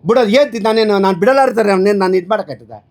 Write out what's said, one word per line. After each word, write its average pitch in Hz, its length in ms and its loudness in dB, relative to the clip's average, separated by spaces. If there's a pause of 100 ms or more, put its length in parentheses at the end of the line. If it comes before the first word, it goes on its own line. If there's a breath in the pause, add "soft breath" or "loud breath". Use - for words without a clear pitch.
ಬಿಡೋದು 226 320 2
ಏನ್ 285 120 0
ತಿ-, 214 120 -8
ನಾನೇನು, 220 360 0
ನಾನು 190 200 0
ಬಿಡಲ್ಲ 262 280 2
ಇರ್ತಾರೆ, 214 240 0
ಅವನೇನು 196 280 0
ನಾನು 185 160 0
ಇದು 180 140 -4
ಮಾಡೋಕ್ಕಾಯ್ತದ? 131 420 -6 (200)